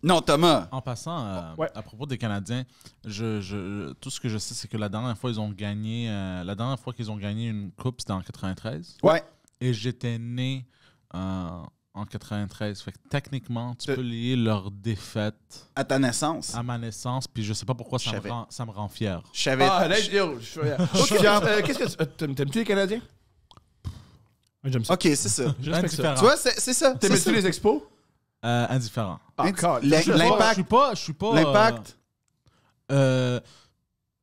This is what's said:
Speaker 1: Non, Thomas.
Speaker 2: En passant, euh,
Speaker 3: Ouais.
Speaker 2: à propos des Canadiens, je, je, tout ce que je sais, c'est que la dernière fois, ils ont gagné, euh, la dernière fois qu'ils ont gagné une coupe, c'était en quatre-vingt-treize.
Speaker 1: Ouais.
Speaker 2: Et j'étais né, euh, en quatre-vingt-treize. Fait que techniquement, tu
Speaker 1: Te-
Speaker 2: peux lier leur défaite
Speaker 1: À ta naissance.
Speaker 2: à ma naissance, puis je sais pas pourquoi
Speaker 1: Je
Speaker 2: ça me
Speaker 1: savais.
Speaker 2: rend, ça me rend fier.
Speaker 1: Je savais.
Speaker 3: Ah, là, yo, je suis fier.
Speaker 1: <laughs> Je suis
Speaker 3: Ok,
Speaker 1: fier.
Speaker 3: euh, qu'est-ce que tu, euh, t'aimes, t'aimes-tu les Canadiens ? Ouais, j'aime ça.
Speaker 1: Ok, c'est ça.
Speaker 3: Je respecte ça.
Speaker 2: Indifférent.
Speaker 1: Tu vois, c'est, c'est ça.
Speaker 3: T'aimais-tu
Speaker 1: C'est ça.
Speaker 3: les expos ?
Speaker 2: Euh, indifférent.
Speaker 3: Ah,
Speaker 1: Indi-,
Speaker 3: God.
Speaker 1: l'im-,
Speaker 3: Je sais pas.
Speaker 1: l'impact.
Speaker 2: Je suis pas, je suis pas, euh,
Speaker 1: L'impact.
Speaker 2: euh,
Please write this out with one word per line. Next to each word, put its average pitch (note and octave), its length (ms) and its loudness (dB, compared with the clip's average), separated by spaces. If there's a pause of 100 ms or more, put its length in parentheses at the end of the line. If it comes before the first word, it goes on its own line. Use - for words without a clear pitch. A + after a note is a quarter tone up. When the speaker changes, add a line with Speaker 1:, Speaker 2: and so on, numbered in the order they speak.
Speaker 1:
Non, E3+ 160 6
Thomas. D3+ 500 4
Speaker 2:
En C3 120 -6
passant, C3+ 440 -8
euh, F#2+ 140 -6 (180)
Speaker 3:
Ouais. D#3 160 -4
Speaker 2:
à G#2+ 80 -12
propos A2+ 240 -12
des B2+ 120 -6
Canadiens, A2 440 -4 (420)
je, G#2+ 360 -4
je, F#2+ 540 -6
tout - 160 -12
ce - 100 -10
que B2+ 80 -4
je G#2+ 100 -2
sais, - 160 -8
c'est - 140 -10
que - 80 -8
la G#2+ 120 -2
dernière G#2+ 300 -4
fois, B2+ 120 -4
ils A2 100 -4
ont G#2+ 100 -4
gagné, G#2+ 580 -6
euh, F#2+ 360 -6
la G2 100 -6
dernière A#2+ 240 -4
fois - 140 -12
qu'ils A2 180 -8
ont G#2+ 60 -6
gagné G#2 320 -6
une G2+ 240 -8
coupe, - 280 -6
c'était - 120 -6
en F#2 80 -2
quatre-vingt-treize. - 840 -10
Speaker 1:
Ouais. D#3+ 220 4 (360)
Speaker 2:
Et B2+ 140 0
j'étais A#2 460 -6
né, B2+ 480 -6 (480)
euh, F#2 320 -4 (440)
en G2+ 140 -8
quatre-vingt-treize. G#2 760 -6
Fait G2 100 -12
que - 60 -20 (120)
techniquement, B2 640 -6
tu - 140 -10
Speaker 1:
Te- C#3+ 80 0
Speaker 2:
peux B2+ 40 -4
lier A#2+ 360 -2
leur G#2+ 340 0
défaite G#2 1040 -6
Speaker 1:
À C#3 80 -2
ta C3+ 160 0
naissance. C3+ 560 -2
Speaker 2:
à A#2+ 80 -6
ma A#2+ 160 -6
naissance, B2 480 -6
puis - 160 -6
je G#2 100 -2
sais G2+ 140 -6
pas B2 80 0
pourquoi A#2+ 240 -6
Speaker 1:
Je - 60 -2
Speaker 2:
ça A#2+ 80 -2
me - 60 -2
Speaker 1:
savais. G2 120 -6
Speaker 2:
rend, A#2 180 -6
ça - 160 -10
me A2 60 -10
rend G#2 180 -8
fier. F#2+ 320 -4 (120)
Speaker 1:
Je - 100 -4
savais. C3+ 260 4
Speaker 3:
Ah, F#3 200 4
là, G3 100 4
yo, F3+ 400 0
je A2+ 60 -14
suis - 160 -12
fier. C#3+ 180 -2
Speaker 1:
<laughs> F3 160 0
Je F#3+ 80 4
suis - 140 4
Speaker 3:
Ok, G3 40 6
Speaker 1:
fier. G#3 240 6
Speaker 3:
euh, G#3 180 4
qu'est-ce C4+ 180 0
que C4 80 2
tu, - 120 -8
euh, D#3+ 40 2
t'aimes, D3 320 -6
t'aimes-tu C#3 240 -2
les A3+ 40 0
Canadiens ? G3+ 360 0 (1600)
Ouais, C3+ 100 -2
j'aime A#2+ 120 0
ça. E3 100 2
Speaker 1:
Ok, F#3 80 -4
c'est D3 140 6
ça. - 440 0
Speaker 3:
Je C#3 100 -6
respecte E3+ 240 0
ça. - 80 -2 (100)
Speaker 2:
Indifférent. - 20 0
Speaker 1:
Tu B2+ 60 2
vois, B3 160 8
c'est, A#3+ 240 0
c'est B3+ 140 0
ça. C4 200 4
Speaker 3:
T'aimais-tu G3 280 4
Speaker 1:
C'est - 80 2
ça. D#4 60 4
Speaker 3:
les F#3+ 100 4
expos ? G#3 360 2 (640)
Speaker 2:
Euh, A#2+ 240 2
indifférent. A2 500 -4 (180)
Speaker 3:
Ah, C#3+ 80 0
Speaker 1:
Indi-, F#3+ 160 2
Speaker 3:
God. D#3+ 220 2
Speaker 1:
l'im-, D#3 160 6
Speaker 3:
Je D#3+ 60 4
sais - 80 2
pas. F3+ 60 6
Speaker 1:
l'impact. G#3+ 300 6
Speaker 2:
Je A3 60 4
suis F#3+ 100 0
pas, B3 300 4
je - 60 -8
suis - 120 -8
pas, G3 140 -4
euh, A3+ 80 2
Speaker 1:
L'impact. D3 640 4 (960)
Speaker 2:
euh, C3 480 4 (840)